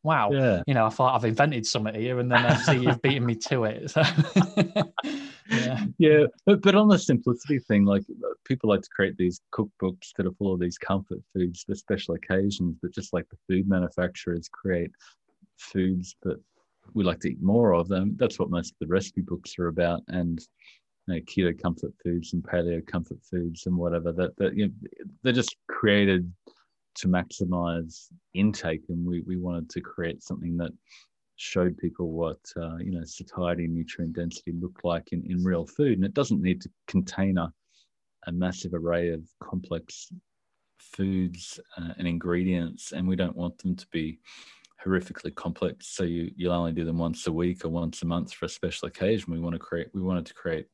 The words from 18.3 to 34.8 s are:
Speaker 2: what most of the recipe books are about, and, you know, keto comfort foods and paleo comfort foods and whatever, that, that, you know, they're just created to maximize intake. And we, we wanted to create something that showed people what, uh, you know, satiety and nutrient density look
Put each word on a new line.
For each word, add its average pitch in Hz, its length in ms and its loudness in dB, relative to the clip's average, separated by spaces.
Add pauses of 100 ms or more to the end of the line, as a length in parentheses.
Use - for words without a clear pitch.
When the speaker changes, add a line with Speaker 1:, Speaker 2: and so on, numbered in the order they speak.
Speaker 2:
what 104 120 -2
most 87 220 -2
of - 80 -20
the 82 120 -4
recipe 98 300 0
books - 360 -8
are 87 100 -2
about, 85 400 0
and, 85 300 -2 (680)
you 90 80 -2
know, 82 60 -2
keto 87 400 0
comfort 85 320 -4 (100)
foods 87 300 -2
and 87 100 -2
paleo 85 440 -2
comfort - 320 -6 (120)
foods 85 360 -4
and 90 100 0
whatever, 85 360 0
that, 90 260 -2
that, 98 180 0
you 104 100 2
know, 95 60 -2 (500)
they're 127 100 2
just - 240 0 (120)
created 98 640 4 (680)
to - 120 -2
maximize 87 1000 -2 (280)
intake. 90 540 0
And 85 180 -4
we, 87 160 -2
we 92 140 -6
wanted 87 340 -4
to 90 100 -6
create 85 420 -8
something 85 360 -6
that 85 120 -2 (680)
showed 90 420 0
people 85 340 -4
what, 80 260 -2 (180)
uh, 82 200 -8
you 90 160 -6
know, 85 120 -4
satiety 87 600 -4
and 82 100 -2
nutrient 82 400 -6
density 85 380 -6
look 87 320 -8